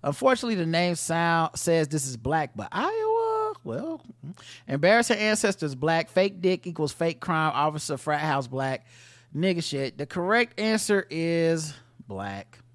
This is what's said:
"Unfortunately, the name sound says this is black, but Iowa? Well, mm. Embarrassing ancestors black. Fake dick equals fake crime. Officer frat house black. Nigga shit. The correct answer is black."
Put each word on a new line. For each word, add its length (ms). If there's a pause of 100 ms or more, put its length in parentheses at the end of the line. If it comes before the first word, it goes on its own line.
"Unfortunately, 540
the 100
name 300
sound 640
says 300
this 180
is 120
black, 380
but 160
Iowa? 800 (100)
Well, 380 (240)
mm. 120 (300)
Embarrassing 520
ancestors 560
black. 340
Fake 320
dick 260
equals 240
fake 300
crime. 320
Officer 440
frat 240
house 260
black. 380 (500)
Nigga 280
shit. 340
The 80
correct 540
answer 500
is 640 (340)
black." 560 (120)